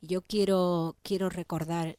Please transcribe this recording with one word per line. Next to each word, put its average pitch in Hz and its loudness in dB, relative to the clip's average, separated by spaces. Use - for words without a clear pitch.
Yo 180 -4
quiero, 180 2
quiero 190 0
recordar 165 -4